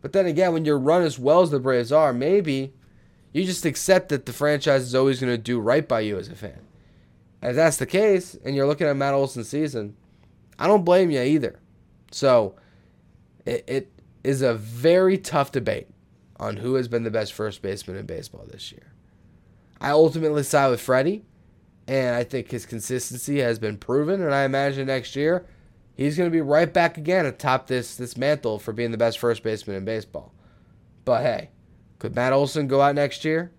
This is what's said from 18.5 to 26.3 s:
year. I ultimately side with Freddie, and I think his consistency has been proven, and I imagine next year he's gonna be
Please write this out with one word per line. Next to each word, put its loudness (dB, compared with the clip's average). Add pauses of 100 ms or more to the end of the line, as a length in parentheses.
year. -20 (880)
I -4
ultimately 4
side 4
with 0
Freddie, 0 (600)
and 0
I -2
think -6
his -8
consistency -6
has 0
been -6
proven, -2
and 0
I 2
imagine -2
next -6
year 0 (500)
he's -2
gonna 0
be 2